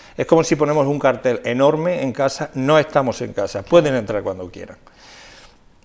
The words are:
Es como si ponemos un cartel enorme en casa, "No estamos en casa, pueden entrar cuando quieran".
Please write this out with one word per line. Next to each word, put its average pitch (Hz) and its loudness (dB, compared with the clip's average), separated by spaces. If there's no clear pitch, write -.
Es 131 -2
como 165 6
si 160 0
ponemos 147 0
un 143 -2
cartel 127 0
enorme 151 0
en 131 -2
casa, 139 -4
"No 143 2
estamos 139 0
en 113 -10
casa, 98 -6
pueden 151 4
entrar 107 -4
cuando 92 -8
quieran". 92 -18